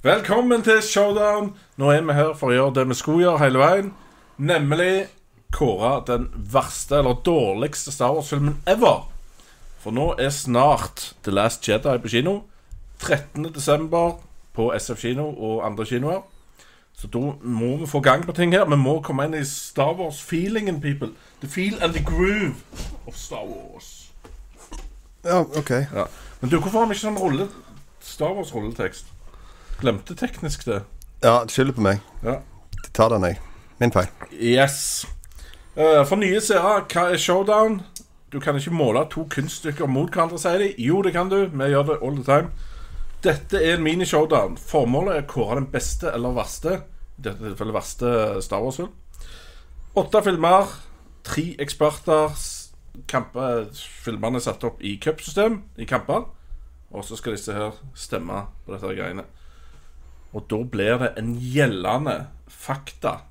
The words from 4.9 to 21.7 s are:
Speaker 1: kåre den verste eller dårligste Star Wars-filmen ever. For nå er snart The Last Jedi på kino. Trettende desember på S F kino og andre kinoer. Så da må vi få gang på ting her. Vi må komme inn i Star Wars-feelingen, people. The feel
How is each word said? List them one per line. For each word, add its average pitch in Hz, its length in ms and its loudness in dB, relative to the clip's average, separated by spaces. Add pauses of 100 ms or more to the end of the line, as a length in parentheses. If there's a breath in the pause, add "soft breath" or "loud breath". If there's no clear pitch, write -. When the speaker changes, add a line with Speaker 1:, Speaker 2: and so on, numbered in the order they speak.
Speaker 1:
kåre 117 540 2
den 120 240 -2 (180)
verste - 540 0
eller 123 220 2
dårligste 135 680 0
Star 131 240 2
Wars-filmen 143 520 -2
ever. 208 420 4 (680 soft breath)
For 107 140 -8
nå 143 240 0
er 135 160 0
snart 127 800 2 (140)
The 101 80 -4
Last 104 360 0
Jedi 123 320 2
på 113 120 -6
kino. 160 260 2 (600 soft breath)
Trettende 151 540 -2
desember 160 680 2 (380)
på 113 160 2
S - 200 -4
F 110 120 -8
kino 127 240 -2
og 110 380 -4
andre 107 220 -4
kinoer. 143 360 -2 (720 soft breath)
Så - 120 -12
da 120 120 -4 (180)
må 120 400 -2
vi 160 100 -6
få 143 120 0
gang 143 260 4
på 175 100 -6
ting 175 160 2
her. 190 160 6
Vi 147 80 4
må 139 260 4
komme 143 260 -2
inn 160 80 -4
i 147 80 -2
Star 143 520 -2
Wars-feelingen, 180 840 -4
people. 139 300 -4 (260 soft breath)
The 147 100 -10
feel 202 320 -2